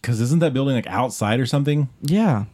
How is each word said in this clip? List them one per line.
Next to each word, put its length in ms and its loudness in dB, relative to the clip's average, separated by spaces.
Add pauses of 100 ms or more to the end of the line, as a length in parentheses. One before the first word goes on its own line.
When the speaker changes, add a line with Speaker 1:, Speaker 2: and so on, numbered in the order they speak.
Speaker 1:
'cause 180 -2
isn't 200 2
that 120 2
building, 220 0
like, 120 -2
outside 540 -2
or 60 0
something? 420 0 (140)
Speaker 2:
Yeah. 520 2